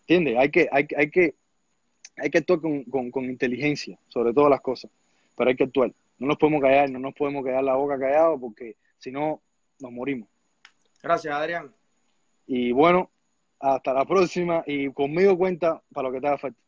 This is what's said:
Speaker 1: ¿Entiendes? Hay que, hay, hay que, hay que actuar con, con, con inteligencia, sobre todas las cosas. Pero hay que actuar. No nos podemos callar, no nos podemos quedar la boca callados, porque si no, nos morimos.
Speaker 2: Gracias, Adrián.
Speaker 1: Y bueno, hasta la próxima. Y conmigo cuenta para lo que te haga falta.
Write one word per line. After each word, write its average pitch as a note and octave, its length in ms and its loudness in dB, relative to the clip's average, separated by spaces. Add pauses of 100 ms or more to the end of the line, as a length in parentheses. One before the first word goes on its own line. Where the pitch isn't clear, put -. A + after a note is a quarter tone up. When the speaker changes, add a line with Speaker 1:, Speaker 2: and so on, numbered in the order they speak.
Speaker 1:
¿Entiendes? D#3 380 2
Hay C#3+ 120 4
que, D#3 200 2
hay, D3 240 0
hay D3+ 160 0
que, F3 240 2 (840)
hay C#3+ 120 -4
que E3 80 2
actuar E3 220 0
con, D3 240 -4
con, B2 260 -4
con C3 140 -6
inteligencia, B2+ 720 -4 (100)
sobre A#2 260 -2
todas D3 160 6
las C3 100 2
cosas. A#2+ 300 -8 (460)
Pero A#2+ 120 2
hay B2+ 80 2
que C#3+ 80 2
actuar. B2+ 280 0 (260)
No B2 80 -6
nos D3 100 0
podemos D3+ 240 2
callar, C#3 300 4
no B2+ 80 -10
nos C3+ 160 -8
podemos C#3+ 280 -4
quedar C3 220 -2
la C3 120 0
boca C#3+ 220 -2
callados, D3 400 2
porque A#2 380 -14 (220)
si - 120 -14
no, D3 300 -4 (400)
nos B2+ 100 -14
morimos. B2 380 -8 (760)
Speaker 2:
Gracias, D#3+ 320 -4
Adrián. D#3 400 -6 (720)
Speaker 1:
Y B2 260 -2
bueno, E3+ 380 4 (480)
hasta C3+ 360 0
la C3+ 100 2
próxima. F3 600 0
Y C#3 260 -4
conmigo E3+ 460 2
cuenta F3 440 0 (120)
para C3 140 -4
lo B2+ 60 -6
que C3 60 -6
te C#3 60 -4
haga C#3+ 100 0
falta. C3 320 -10